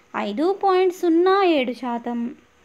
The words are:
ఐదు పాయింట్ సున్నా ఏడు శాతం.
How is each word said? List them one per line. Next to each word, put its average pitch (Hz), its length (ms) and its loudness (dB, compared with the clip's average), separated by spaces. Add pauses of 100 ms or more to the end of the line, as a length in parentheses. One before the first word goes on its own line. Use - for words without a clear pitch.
(160)
ఐదు 226 480 -2
పాయింట్ 370 320 2
సున్నా 359 480 2
ఏడు 277 300 2
శాతం. 240 640 -6 (300)